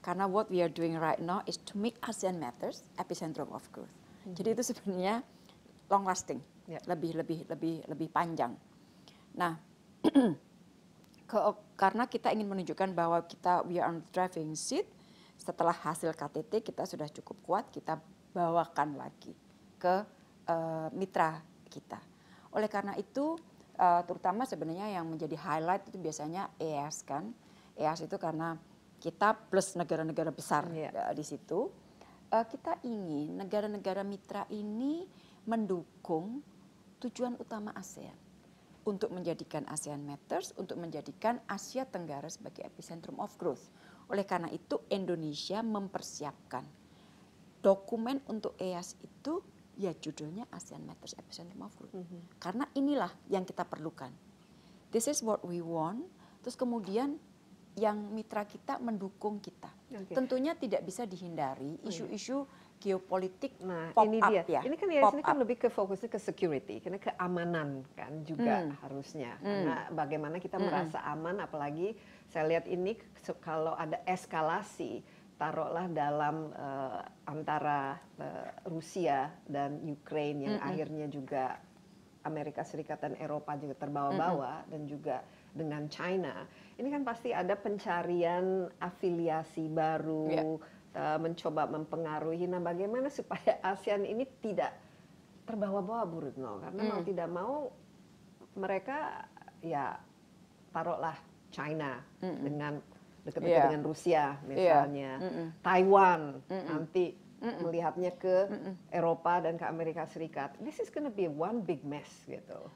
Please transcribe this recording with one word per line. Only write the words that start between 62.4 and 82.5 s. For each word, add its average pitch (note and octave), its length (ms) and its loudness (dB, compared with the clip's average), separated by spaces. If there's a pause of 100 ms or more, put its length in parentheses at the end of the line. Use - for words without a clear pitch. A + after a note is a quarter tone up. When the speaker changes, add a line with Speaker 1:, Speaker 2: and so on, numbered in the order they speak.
Speaker 1:
geopolitik F#3 800 -2
Speaker 2:
Nah, E3+ 320 -4
Speaker 1:
pop G#3+ 160 10
Speaker 2:
ini A3 160 6
Speaker 1:
up G3+ 80 8
Speaker 2:
dia. F3+ 160 6
Speaker 1:
ya. D3 160 4
Speaker 2:
Ini C#4 120 -2
kan G4+ 120 0
eas D4 160 8
Speaker 1:
Pop G#3 120 8
Speaker 2:
ini D4+ 80 -4
kan D4+ 120 6
Speaker 1:
up. C4+ 80 4
Speaker 2:
lebih A#3 160 0
ke A#3+ 80 4
fokusnya G3 400 0
ke - 80 -4
security, D#3+ 640 0
karena F3+ 160 -6
keamanan E3+ 960 -2
kan D#3 320 -8
juga F#3+ 400 2
Speaker 1:
Hmm. D3 160 -2
Speaker 2:
harusnya. C#3 580 -8
Speaker 1:
Hmm. C#3 60 -14
Speaker 2:
Karena F#3+ 320 2 (160)
bagaimana D3+ 480 -2
kita - 160 -6
Speaker 1:
Hmm. G3 100 2
Speaker 2:
merasa E3 380 0
aman, D#3+ 400 -4
apalagi D3+ 480 -4 (340)
saya D#3 220 0
lihat E3 200 4
ini F#3 280 0 (240)
se-, - 180 -6
kalau D#3+ 380 -2
ada D#3+ 320 -2
eskalasi, E3 960 -2 (320)
taruhlah D#3+ 560 -2
dalam, D3+ 600 0
eh, C3+ 480 -6 (280)
antara, D3 720 0 (160)
eh, D3 320 -8 (160)
Rusia D#3+ 640 0 (160)
dan C#3+ 400 -2
Ukraine D3 640 -2
yang G#3 100 0
Speaker 1:
Hmm. - 100 -2
Speaker 2:
akhirnya D3+ 400 -2
juga C3+ 360 -2 (760)
Amerika D3+ 400 -4